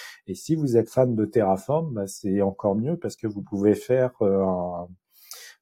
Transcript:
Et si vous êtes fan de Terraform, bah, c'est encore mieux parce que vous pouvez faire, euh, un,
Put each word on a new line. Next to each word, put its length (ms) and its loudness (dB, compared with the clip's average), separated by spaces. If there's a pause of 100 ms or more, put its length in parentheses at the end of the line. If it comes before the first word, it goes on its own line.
(260)
Et 80 -8
si 200 -4
vous 220 0
êtes 140 2
fan 260 2
de 80 2
Terraform, 720 0
bah, 120 -4
c'est 360 -2
encore 340 0
mieux 220 -2
parce 180 -8
que 100 -8
vous 160 -6
pouvez 320 4
faire, 460 0
euh, 240 2
un, 440 -4 (720)